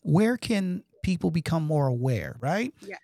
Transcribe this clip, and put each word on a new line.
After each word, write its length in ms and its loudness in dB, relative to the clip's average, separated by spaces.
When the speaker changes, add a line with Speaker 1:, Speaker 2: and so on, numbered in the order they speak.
Speaker 1:
where 340 4
can 460 -2
people 260 0
become 320 0
more 240 2
aware, 540 0
right? 400 -2
Speaker 2:
Yeah. 240 -14